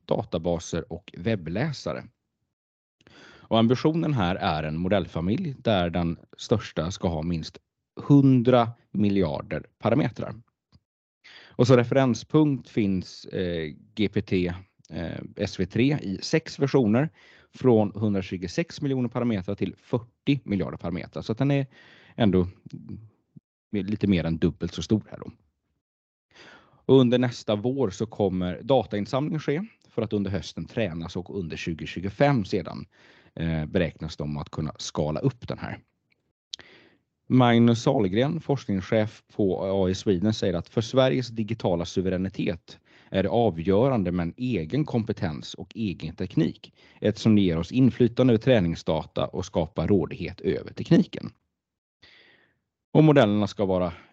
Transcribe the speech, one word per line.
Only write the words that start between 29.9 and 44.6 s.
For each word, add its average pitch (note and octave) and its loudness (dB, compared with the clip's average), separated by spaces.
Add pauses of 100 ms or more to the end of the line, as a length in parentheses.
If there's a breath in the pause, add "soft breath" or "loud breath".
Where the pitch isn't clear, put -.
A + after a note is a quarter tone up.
att G#2+ -4
under G2 -2
hösten E2 -8
tränas E2+ -6
och F2 -8
under D#2+ -8
tjugotjugofem F#2+ 0
sedan, - -6 (500 soft breath)
eh, D#2+ -2
beräknas D#2+ -4
de D2 -6
att C#2+ -10
kunna D#2 -6
skala D#2 -4
upp - -4
den - -8
här. G#1+ -10 (1500 loud breath)
Magnus A#2+ 6
Sahlgren, C3+ 0
forskningschef G#2+ -2 (120)
på F#2+ 0 (220)
A F#2 2
I F#2 0
Sweden, G#2 0
säger G2 -2
att E2+ -6
för A#2 -2
Sveriges C3 2
digitala G#2+ -2
suveränitet F#2 -4 (300 soft breath)
är F#2+ 0
det F#2+ 0
avgörande G2 2
med F2 0
en E2 -4
egen B2 -2